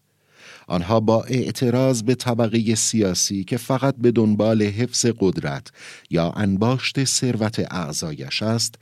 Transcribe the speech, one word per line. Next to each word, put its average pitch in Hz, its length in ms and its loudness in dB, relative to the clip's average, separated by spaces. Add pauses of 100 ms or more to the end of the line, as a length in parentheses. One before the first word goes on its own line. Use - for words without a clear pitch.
(680)
آنها 90 320 0
با 110 240 2
اعتراض 123 800 0
به 127 120 2
طبقه 113 600 0
سیاسی 98 680 0
که 120 140 -4
فقط 131 380 0
به 120 160 4
دنبال 107 520 4
حفظ 110 420 -2 (140)
قدرت 80 520 -2 (380)
یا 85 220 0
انباشت 110 720 0
ثروت 110 680 -2
اعضایش 76 720 -6
است، 113 380 -2